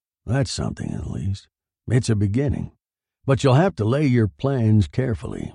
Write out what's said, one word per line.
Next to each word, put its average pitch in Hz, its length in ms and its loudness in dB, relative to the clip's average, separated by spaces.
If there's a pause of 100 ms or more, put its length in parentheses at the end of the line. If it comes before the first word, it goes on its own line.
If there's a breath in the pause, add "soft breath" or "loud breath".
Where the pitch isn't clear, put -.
(260)
That's 135 240 -2
something, - 400 -8
at - 180 -8
least. 98 380 -6 (400)
It's 123 240 0
a 110 60 2
beginning. 107 560 -2 (520)
But 135 180 0
you'll 127 120 6
have 180 220 2
to 107 80 -4
lay 135 220 0
your 120 220 4
plans 110 600 2
carefully - 680 -6